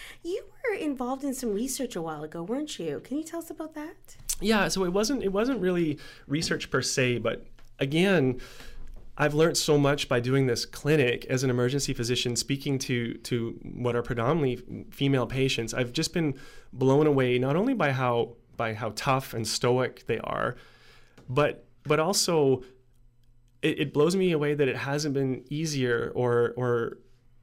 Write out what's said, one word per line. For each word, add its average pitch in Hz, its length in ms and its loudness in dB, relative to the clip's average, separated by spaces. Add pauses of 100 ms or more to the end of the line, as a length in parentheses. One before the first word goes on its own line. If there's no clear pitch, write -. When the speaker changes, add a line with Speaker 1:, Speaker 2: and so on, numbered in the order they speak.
(240)
Speaker 1:
You 349 200 -6 (260)
were 392 80 0
involved 262 460 -4
in 277 100 -2
some 240 200 -4
research 247 420 -4
a 180 60 -4
while 156 220 -6
ago, 170 200 -8
weren't 269 360 -6
you? 156 240 -4
Can 269 140 -6
you 320 60 -4
tell 339 160 -10
us 330 100 -10
about 311 240 -12
that? 311 420 -14 (240)
Speaker 2:
Yeah, 202 280 4
so 190 180 0
it 180 80 -2
wasn't, 220 300 0
it 196 100 0
wasn't 226 260 0
really 175 380 0 (300)
research 151 420 -2
per 135 140 2
se, 123 340 2
but 110 300 -4 (320)
again, 143 600 2 (800)
I've 147 140 2
learned 156 240 4
so 151 220 4
much 143 280 2
by 123 120 2
doing 131 260 2
this 120 200 0
clinic 139 600 2
as 131 180 0
an 131 60 2
emergency 127 440 2
physician, 120 420 0
speaking 139 440 -2
to, 120 360 -2
to 117 480 -4
what 120 320 -2
are 120 80 0
predominantly 123 540 0
f-, - 360 -14
female 139 320 2
patients. 127 480 -2
I've 120 180 -2
just 160 220 -2
been 160 220 0 (360)
blown 135 360 4
away, 127 320 4
not 135 160 2
only 233 180 2
by 160 180 2
how, 123 440 0 (220)
by 113 180 -2
how 110 200 -6
tough 131 380 0
and 113 140 -4
stoic 127 580 0
they 113 140 -2
are, - 360 -2 (720)
but, 131 380 0 (180)
but 151 160 2
also 156 640 4 (1000)
it, 156 160 0
it 143 140 -4
blows 156 220 4
me 185 180 2
away 147 200 0
that 147 140 2
it 120 100 0
hasn't 139 380 -2
been 131 340 0
easier 143 640 0
or, 120 420 2
or 120 440 0 (420)